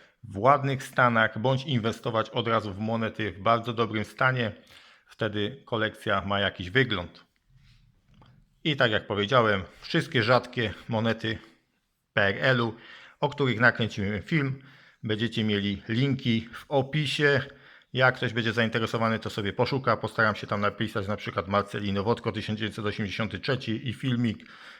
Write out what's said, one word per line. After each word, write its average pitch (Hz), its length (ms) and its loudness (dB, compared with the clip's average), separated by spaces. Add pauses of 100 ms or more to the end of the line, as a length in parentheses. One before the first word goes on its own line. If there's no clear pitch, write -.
(240)
w 98 140 -10
ładnych 135 440 4
stanach, 113 560 4
bądź 131 260 0
inwestować 113 640 -2
od 117 180 -2
razu 107 260 0
w 95 40 -10
monety 110 540 -2
w 95 80 -14
bardzo 117 320 2
dobrym 110 320 -2
stanie. 127 480 0 (540)
Wtedy 104 600 -4
kolekcja 107 540 -2
ma 98 200 -2
jakiś 92 300 -2
wygląd. 104 540 0 (1400)
I 151 120 0
tak 127 140 4
jak 104 160 0
powiedziałem, 104 560 2 (180)
wszystkie - 420 0
rzadkie 120 520 0 (140)
monety 113 500 0 (760)
P 107 100 2
R 98 180 2
L-u, 120 360 2 (440)
o 147 80 0
których 127 320 0
nakręciłem 107 640 2
film, 139 400 -2 (400)
będziecie 107 420 -2
mieli 101 440 0
linki 120 640 0
w - 160 -16
opisie. 143 720 2 (500)
Jak 127 240 4
ktoś 117 160 -2
będzie 113 200 0
zainteresowany, 113 680 0
to 107 120 -8
sobie 101 220 -4
poszuka. 123 440 0
Postaram 110 380 0
się - 120 -12
tam 104 140 -2
napisać 104 460 -2
na 104 100 -2
przykład 101 320 -6
Marcelino 101 560 0
Wodko 113 280 0
tysiąc 107 260 -4
dziewięćset 107 260 -6
osiemdziesiąty 101 560 -4
trzeci 127 480 -4
i 110 40 -4
filmik, 120 520 -2 (360)